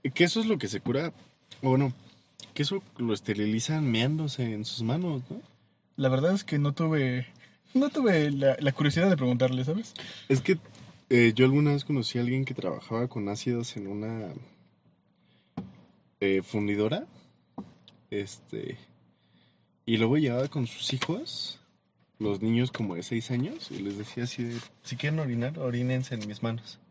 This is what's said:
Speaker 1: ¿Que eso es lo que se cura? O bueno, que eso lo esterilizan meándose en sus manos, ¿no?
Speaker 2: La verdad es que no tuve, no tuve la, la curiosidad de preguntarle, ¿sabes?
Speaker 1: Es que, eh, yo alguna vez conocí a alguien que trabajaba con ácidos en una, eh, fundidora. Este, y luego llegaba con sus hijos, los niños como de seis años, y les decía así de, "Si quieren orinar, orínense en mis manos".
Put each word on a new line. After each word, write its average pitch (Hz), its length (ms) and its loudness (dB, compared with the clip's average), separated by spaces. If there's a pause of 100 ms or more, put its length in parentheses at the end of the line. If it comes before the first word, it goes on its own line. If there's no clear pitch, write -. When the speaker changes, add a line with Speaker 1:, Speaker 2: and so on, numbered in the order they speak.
(140)
Speaker 1:
¿Que 175 100 4
eso 180 160 2
es 220 60 0
lo 214 120 2
que 110 120 -4
se 104 120 -4
cura? 139 300 -2 (520)
O 135 60 4
bueno, 131 240 4 (600)
que 147 100 -2
eso 190 180 -2 (160)
lo 117 160 0
esterilizan 110 760 0
meándose 127 640 0
en 104 120 -6
sus - 180 -8
manos, 147 460 -2
¿no? 240 120 -10 (540)
Speaker 2:
La 135 140 2
verdad 139 240 2
es 196 100 -2
que 151 140 -2
no 143 160 2
tuve, 135 540 0 (460)
no 269 160 4
tuve 175 420 4
la, 139 280 4
la 143 120 4
curiosidad 156 380 4
de 175 80 4
preguntarle, 127 480 2
¿sabes? 185 280 -4 (360)
Speaker 1:
Es 135 120 4
que, 180 160 2 (520)
eh, 120 260 8
yo 127 100 8
alguna 143 280 6
vez 143 120 0
conocí 127 320 -2
a 120 40 2
alguien 131 240 0
que 127 100 -8
trabajaba 113 540 -4
con 104 200 -4
ácidos 117 480 -4
en 101 100 -8
una, 107 420 -6 (1900)
eh, 98 220 2
fundidora. 104 640 0 (1040)
Este, - 680 -8 (1080)
y 113 120 2
luego 117 200 4
llegaba 131 300 2
con 139 200 -2
sus - 260 -4
hijos, - 680 -6 (580)
los 101 240 -2
niños 117 300 2
como 98 240 -4
de 87 80 -6
seis 113 260 -4
años, 131 420 -4
y 95 80 -10
les 98 180 -6
decía 113 260 -8
así 123 200 -6
de, 117 140 -6 (260)
"Si - 120 -8
quieren 147 240 -2
orinar, 131 400 -4
orínense 127 560 -2
en 107 120 -8
mis 104 160 -10
manos". 117 360 -6 (120)